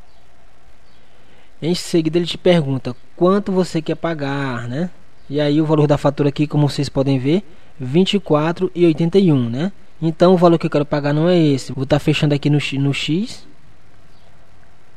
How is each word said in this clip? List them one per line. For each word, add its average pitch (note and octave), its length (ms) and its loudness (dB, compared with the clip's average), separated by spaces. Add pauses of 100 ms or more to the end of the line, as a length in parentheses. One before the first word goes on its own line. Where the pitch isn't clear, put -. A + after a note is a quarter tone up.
(1600)
Em E3 140 0
seguida D#3+ 420 0
ele F3 100 2
te - 120 -8
pergunta C3+ 580 2 (180)
quanto G3 380 2
você F#3 300 0
quer D#3 140 -4
pagar, C#3 680 -4
né? C#3 220 -4 (400)
E C#3+ 140 0
aí D3 180 4
o D#3 60 2
valor D3+ 200 4
da D3 120 4
fatura C#3+ 320 2
aqui, D3 160 0
como D3 240 2
vocês C#3 180 -2
podem C3+ 300 2
ver, D3 240 2 (380)
vinte D3+ 340 2
e G3+ 60 0
quatro E3 540 0
e F3 120 4
oitenta E3 320 4
e F#3+ 140 6
um, B2+ 160 2
né? C#3+ 240 -4 (280)
Então E3 340 4
o - 20 8
valor E3+ 220 6
que - 80 -2
eu D#3 40 -4
quero D3 140 2
pagar C#3+ 300 0
não D#3 140 2
é F3+ 100 4
esse. C#3+ 340 2
Vou C3 140 -4
tá D3 120 4
fechando D3+ 360 2
aqui C#3+ 160 0
no D3 100 4
X, C3+ 180 -4
no C#3 140 2
X. - 560 -4 (1500)